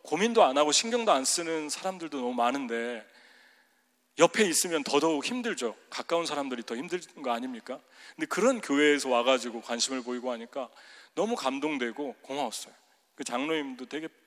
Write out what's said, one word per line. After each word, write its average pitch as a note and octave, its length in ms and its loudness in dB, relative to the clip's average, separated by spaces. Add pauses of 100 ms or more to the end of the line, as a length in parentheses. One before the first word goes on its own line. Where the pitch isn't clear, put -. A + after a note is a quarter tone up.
고민도 G#3+ 400 4
안 C3+ 140 6
하고 D3+ 140 6
신경도 A3+ 400 2
안 C3+ 140 4
쓰는 D#3+ 440 -2
사람들도 E3+ 480 -8
너무 B2 160 -2
많은데 A#2+ 720 -2 (1120)
옆에 E3+ 260 6
있으면 E3 380 0
더더욱 D3 420 2
힘들죠. A3 500 -4 (140)
가까운 E3+ 360 -2
사람들이 C#3 380 -4
더 A2+ 120 -8
힘든 D#3+ 240 -6 (220)
거 B2+ 100 -2
아닙니까? B2 480 -6 (360)
근데 D#3 120 -6
그런 A3+ 340 2
교회에서 C#3+ 480 4
와가지고 A#2+ 520 2
관심을 B2 420 -4
보이고 B2 280 -6
하니까 A#2 380 -8 (460)
너무 A3 200 0
감동되고 C3+ 840 -4
고마웠어요. C3+ 520 -6 (420)
그 - 80 -10
장로님도 C3 640 -4
되게 D#3 200 -8 (200)